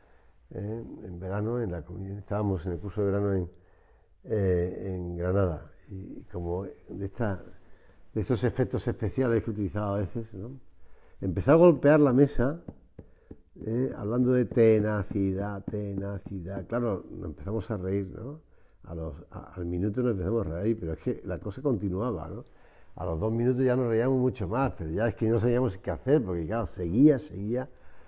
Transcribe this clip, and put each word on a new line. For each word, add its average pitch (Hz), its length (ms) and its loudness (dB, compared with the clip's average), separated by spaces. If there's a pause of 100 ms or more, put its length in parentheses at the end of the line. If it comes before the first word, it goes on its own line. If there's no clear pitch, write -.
(500)
eh, 110 340 -6 (200)
en 90 160 -12
verano, 104 400 -4
en 101 120 -4
la 85 120 -6
comi-, 98 340 -8
estábamos 101 480 -2
en 90 60 -2
el 85 60 -4
curso 101 220 -6
de 101 100 2
verano 101 220 2
en, 90 180 0 (720)
eh, 95 720 0
en 87 220 -4
Granada, 90 560 0 (160)
y, 95 320 -12
y - 100 -18
como 87 340 -4
de 101 420 -10
esta, 101 360 -2 (720)
de 113 60 0
estos 113 240 0
efectos 120 420 0
especiales 117 560 0
que - 80 -4
utilizaba 101 460 -2
a - 20 0
veces, 104 360 -6
¿no? 120 260 -12 (600)
Empezó 95 320 2
a - 20 10
golpear 156 460 8
la 139 120 8
mesa, 139 480 4 (1040)
eh, 120 320 0
hablando 120 360 2
de 127 120 4
tenacidad, 104 1200 2
tenacidad. 98 1000 -6
Claro, 117 460 -2
nos 90 140 -10
empezamos 104 440 -6
a 110 60 -2
reír, 95 320 -2
¿no? 135 320 -12 (420)
A 87 140 -12
los, 80 180 -6 (160)
a, - 240 -14
al 90 120 -6
minuto 101 360 0
nos 123 100 2
empezamos 98 340 0
a 80 40 -4
reír, 101 300 0
pero 80 140 -4
es - 40 -6
que - 260 -4
la 87 140 -4
cosa 107 240 -10
continuaba, 104 640 -2
¿no? 101 180 -10 (520)
A - 80 -6
los 82 160 -2
dos 110 120 0
minutos 123 320 2
ya 127 120 4
nos 127 120 0
reíamos 123 300 2
mucho 123 300 0
más, 127 280 0
pero 80 140 -6
ya 101 160 0
es 113 80 0
que 110 140 0
no 117 100 4
sabíamos 120 400 2
qué - 140 -6
hacer, 127 320 2
porque 87 200 -2
claro, 104 220 -2
seguía, 123 540 4
seguía, 107 500 -6 (380)